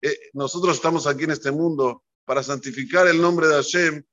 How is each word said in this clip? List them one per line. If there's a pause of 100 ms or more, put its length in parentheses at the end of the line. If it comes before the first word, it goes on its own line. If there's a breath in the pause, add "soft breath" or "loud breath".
eh, (140)
nosotros
estamos
aquí
en
este
mundo, (220)
para
santificar
el
nombre
de
Hashem